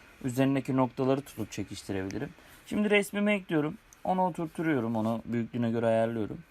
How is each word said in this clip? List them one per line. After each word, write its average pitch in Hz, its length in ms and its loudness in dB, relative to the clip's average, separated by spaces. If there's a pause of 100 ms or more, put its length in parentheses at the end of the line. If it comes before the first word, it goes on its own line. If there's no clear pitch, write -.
(240)
Üzerindeki 135 520 0
noktaları 131 440 2
tutup - 320 -8
çekiştirebilirim. 101 800 -6 (360)
Şimdi 208 240 0
resmimi 208 420 2
ekliyorum. 175 460 0 (260)
Onu 185 220 2
oturtuyorum. 160 720 -2
Onu 110 280 0
büyüklüğüne 117 460 -2
göre 117 160 2
ayarlıyorum. 113 520 2 (120)